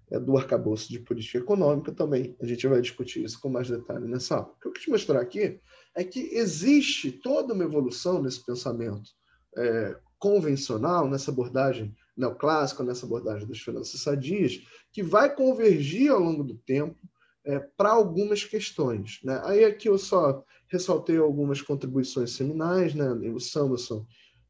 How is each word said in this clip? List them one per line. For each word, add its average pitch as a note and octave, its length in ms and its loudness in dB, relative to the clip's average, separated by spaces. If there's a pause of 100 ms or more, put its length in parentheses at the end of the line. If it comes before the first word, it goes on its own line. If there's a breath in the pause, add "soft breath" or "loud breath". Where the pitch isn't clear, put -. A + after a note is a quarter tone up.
(100)
é, - 100 -4
do C3 160 2
arcabouço A2+ 520 -2
de A#2+ 120 -10
política A#2 380 -6
econômica D3+ 520 2
também. C#3 500 -2
A B2 60 -6
gente A#2+ 200 -2
vai C3 140 4
discutir B2 440 -6
isso - 160 -10
com C#3+ 80 -6
mais B2+ 200 -4
detalhe A#2+ 380 -6
nessa B2 300 -2
aula. - 200 -6
O - 40 -20
que - 80 -12
eu - 40 -6
quis - 140 -16
mostrar E3 340 2
aqui - 380 -4 (380 soft breath)
é F3+ 80 -2
que B3+ 300 -8
existe G#3+ 760 2
toda C4 440 -2
uma F3+ 100 0
evolução D3+ 580 0
nesse B2+ 220 -4
pensamento, A#2 640 -6 (460)
é, A2+ 400 0 (220)
convencional, D3+ 920 2
nessa C#3 220 -4
abordagem B2 640 -2 (220 soft breath)
neoclássica, C#3+ 680 0
nessa B2 200 -6
abordagem A2+ 420 -6
das A#2 120 -10
finanças A#2 420 -10
sadias, D3 600 -2 (320 loud breath)
que G#3+ 100 -6
vai G#3+ 320 4
convergir A3 760 4
ao A3 100 6
longo D#3+ 240 0
do A#2 100 -8
tempo, D3 420 -2 (480)
é, C#3+ 140 -2
pra G3 320 2
algumas G#3 540 2
questões, B2 760 -4
né? C3 220 -2
Aí G3+ 200 6
aqui G#3+ 240 2
eu G3 100 4
só D#3 440 2 (260 soft breath)
ressaltei E3+ 500 0
algumas C#3+ 420 2
contribuições C3 720 -2
seminais, D#3+ 640 0
né? C#3+ 160 0 (240)
O B2+ 60 -6
Samuelson, B2 680 -2 (440 soft breath)